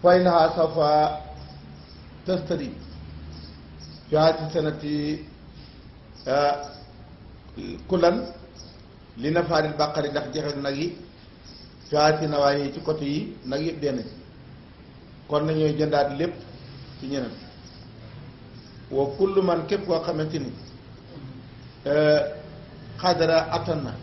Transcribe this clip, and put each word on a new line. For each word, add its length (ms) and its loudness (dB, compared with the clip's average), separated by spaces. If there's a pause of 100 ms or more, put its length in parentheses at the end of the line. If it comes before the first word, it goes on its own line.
Fa 160 10
innaha 380 6
sawfa 640 4 (1040)
tastari. 480 -2 (1400)
Fi 60 2
haasi 280 6 (100)
sanati, 720 -2 (1000)
ah, 280 4 (1300)
kullan 380 4 (920)
li 140 -2
nafaadil 460 2
baqari 320 0
ndax 240 -4
jeexal 280 -4
nag 140 -2
yi. 200 -4 (920)
Fi 60 0
haasi 320 6
nawaahi 460 4
ci 80 -8
côté 240 -2
yi 300 -2 (100)
nag 160 -2
yëpp 200 -4
dee 100 0
nañ. 140 -4 (1200)
Kon 180 2
nañuy 320 2
jëndaat 400 2
lépp 160 -2 (680)
ci 80 -10
ñeneen. 240 -4 (1600)
Wa 140 2 (120)
kullu 240 4
man 260 2
képp 180 0
koo 160 2
xamante 380 -2
ni, 120 -6 (1300)
euh, 340 6 (800)
xadara 540 4
attan 320 -2
na 180 -6